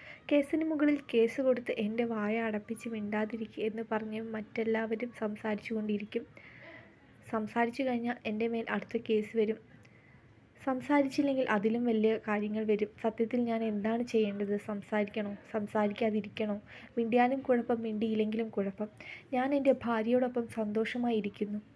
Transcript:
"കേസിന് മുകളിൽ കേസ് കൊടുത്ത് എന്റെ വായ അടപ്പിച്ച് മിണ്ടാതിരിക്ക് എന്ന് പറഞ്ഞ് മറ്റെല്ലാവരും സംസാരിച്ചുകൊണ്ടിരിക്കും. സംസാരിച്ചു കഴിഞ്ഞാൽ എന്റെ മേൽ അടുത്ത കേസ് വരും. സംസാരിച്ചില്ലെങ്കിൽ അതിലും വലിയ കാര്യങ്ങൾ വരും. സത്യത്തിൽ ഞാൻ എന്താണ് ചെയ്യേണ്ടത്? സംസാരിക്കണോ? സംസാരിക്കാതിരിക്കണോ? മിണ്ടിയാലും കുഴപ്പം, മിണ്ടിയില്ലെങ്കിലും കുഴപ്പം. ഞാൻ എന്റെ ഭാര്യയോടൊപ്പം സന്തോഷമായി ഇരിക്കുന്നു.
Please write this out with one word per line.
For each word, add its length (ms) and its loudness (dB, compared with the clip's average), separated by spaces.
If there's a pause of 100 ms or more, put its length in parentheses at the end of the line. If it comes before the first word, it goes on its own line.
(280)
"കേസിന് 360 4
മുകളിൽ 400 4
കേസ് 360 4
കൊടുത്ത് 380 2
എന്റെ 260 0
വായ 360 0
അടപ്പിച്ച് 480 -4
മിണ്ടാതിരിക്ക് 760 -4
എന്ന് 220 -2
പറഞ്ഞ് 380 -4
മറ്റെല്ലാവരും 960 -2
സംസാരിച്ചുകൊണ്ടിരിക്കും. 1080 -2 (1080)
സംസാരിച്ചു 520 0
കഴിഞ്ഞാൽ 340 0 (100)
എന്റെ 220 -2
മേൽ 220 -2
അടുത്ത 320 -2
കേസ് 340 0
വരും. 220 2 (1000)
സംസാരിച്ചില്ലെങ്കിൽ 880 2
അതിലും 340 2
വലിയ 340 4
കാര്യങ്ങൾ 460 -2
വരും. 320 2
സത്യത്തിൽ 440 0
ഞാൻ 240 0
എന്താണ് 380 0
ചെയ്യേണ്ടത്? 540 0
സംസാരിക്കണോ? 800 -4 (140)
സംസാരിക്കാതിരിക്കണോ? 1080 0 (320)
മിണ്ടിയാലും 520 2
കുഴപ്പം, 420 2
മിണ്ടിയില്ലെങ്കിലും 680 0
കുഴപ്പം. 400 -4 (440)
ഞാൻ 220 0
എന്റെ 280 6
ഭാര്യയോടൊപ്പം 680 0
സന്തോഷമായി 680 -2
ഇരിക്കുന്നു. 420 -2 (180)